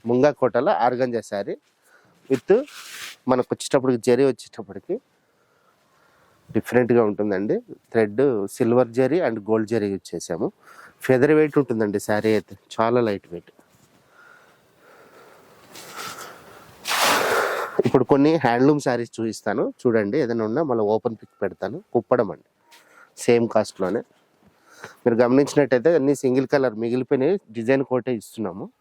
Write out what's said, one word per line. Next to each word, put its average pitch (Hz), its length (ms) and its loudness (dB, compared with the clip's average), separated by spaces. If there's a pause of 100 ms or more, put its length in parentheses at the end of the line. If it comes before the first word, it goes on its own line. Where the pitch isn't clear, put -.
(100)
ముంగా 131 200 4 (100)
కోటలో 127 320 0 (140)
ఆర్గంజా 123 360 -2 (100)
శారీ 104 220 -6 (760)
with 135 220 0 (800)
మనకు 127 240 2
వచ్చేటప్పటికి 127 540 0
జరీ 123 220 4
వచ్చేటప్పటికి 101 640 -10 (1600)
డిఫరెంట్గా 120 540 2
ఉంటుందండి. 104 460 -2 (360)
థ్రెడ్ 110 320 0 (320)
సిల్వర్ 120 420 2
జరీ 131 280 2
and 113 120 -2 (100)
గోల్డ్ 110 260 0
జరీ 104 180 0
యూజ్ 95 200 -8
చేసాము. 87 340 -6 (600)
ఫెదర్ 131 320 4
వెయిట్ 151 240 2
ఉంటుందండి 110 360 -2 (100)
శారీ 107 300 0
అయితే, 98 160 -8 (220)
చాలా 117 320 2
లైట్ 98 240 -6
వెయిట్. 85 180 -14 (4000)
ఇప్పుడు 127 260 4
కొన్ని 143 200 6 (120)
హ్యాండ్లూమ్ 131 420 4
శారీస్ 120 300 -2
చూపిస్తాను 113 480 -4 (180)
చూడండి, 113 420 0
ఏదైనా 113 260 -2
ఉన్నా 143 200 -2
మళ్ళీ 113 140 0 (100)
ఓపెన్ 110 260 -4
పిక్ - 220 -20
పెడతాను. 98 360 -8 (160)
కుప్పడం 120 400 0
అండి, - 140 -20 (760)
సేమ్ 117 300 4
కాస్ట్లోనే. 101 480 -2 (1000)
మీరు 117 180 2
గమనించినట్టయితే 131 800 2
అన్ని 139 140 2 (100)
సింగిల్ 127 300 0
కలర్ 131 300 0
మిగిలిపోయినాయి, 131 540 0 (200)
డిజైన్ 127 260 2 (100)
కోటే 127 280 -2
ఇస్తున్నాము. 104 460 -8 (140)